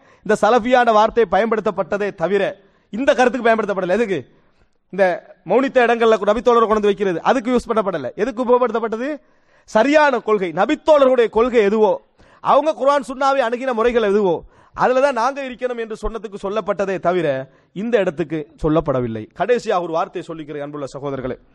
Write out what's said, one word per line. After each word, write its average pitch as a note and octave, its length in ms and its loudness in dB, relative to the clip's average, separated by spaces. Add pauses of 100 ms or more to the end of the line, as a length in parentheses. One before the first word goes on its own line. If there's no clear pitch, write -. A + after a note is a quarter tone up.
(240)
இந்த G#3 180 0
சலஃபியா B3 380 4
என்ற A#3 120 4
வார்த்தை G#3+ 400 4
பயன்படுத்தப்பட்டதே G3+ 840 -2
தவிர F#3 460 -2 (300)
இந்த C4+ 240 0
கருத்துக்கு A#3 360 2
பயன்படுத்தப்படல. G3 400 -2
எதுக்கு? F#3+ 300 0 (680)
இந்த F#3 460 -2 (100)
மௌனித்த B3+ 400 2
இடங்கள்ல A3+ 320 2
நபித்தோழரை A#3 480 2
கொண்டு - 20 -2
வந்து G#3 240 2
வைக்கிறது, F#3 300 -2
அதுக்கு A#3+ 340 0
யூஸ் A3+ 120 -2
பண்ணப்படல. F#3 480 -4
எதுக்கு A3+ 300 -2
உபயோகப்படுத்தப்பட்டது? A#3+ 680 0 (480)
சரியான C#4 560 2
கொள்கை, F#3+ 320 -2
நபித்தோழர்களுடைய B3+ 800 2
கொள்கை A#3 320 2
எதுவோ, G#3 400 2 (400)
அவங்க C#4+ 320 2
குர்ஆன் C4+ 380 0
சுன்னாவை C4+ 300 0
அணுகின B3 320 -4
முறைகள் A3+ 300 0
எதுவோ, G3 400 0 (300)
அதுல B3+ 280 0
தான் C#4+ 120 2
நாங்க C4 300 -2
இருக்கணும் B3 340 -8
என்று A3+ 240 -8
சொன்னதுக்கு G#3+ 400 -10
சொல்லப்பட்டதே G3 580 -4
தவிர D3+ 520 -2 (220)
இந்த A3+ 240 -2
இடத்துக்கு D#3+ 500 -2 (160)
சொல்லப்படவில்லை. C3 680 -2
கடைசியாக G3+ 500 -2
ஒரு E3 100 -8
வார்த்தையை F3 340 -4
சொல்லிக்கிறேன், D3+ 340 -12
அன்புள்ள C#3+ 320 -10
சகோதரர்களே, C3 440 -8 (180)